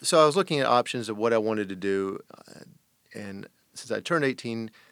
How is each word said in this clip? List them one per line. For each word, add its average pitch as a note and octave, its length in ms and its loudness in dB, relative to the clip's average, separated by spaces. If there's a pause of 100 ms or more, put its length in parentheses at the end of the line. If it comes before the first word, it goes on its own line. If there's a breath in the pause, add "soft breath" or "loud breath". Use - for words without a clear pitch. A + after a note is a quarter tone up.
so D#3+ 220 6
I D#3 40 10
was D3 100 2
looking E3+ 240 0
at B2+ 60 2
options A#2+ 420 2
of G#2+ 100 -6
what A2+ 140 2
I A2+ 60 4
wanted G#2+ 320 0
to F#2+ 60 -8
do, G2 440 -2 (180)
uh, - 220 -20 (520)
and G2+ 360 -12 (260)
since - 160 -14
I G#2+ 100 -2
turned D#3+ 240 0
eighteen, A#2 460 -4 (220 soft breath)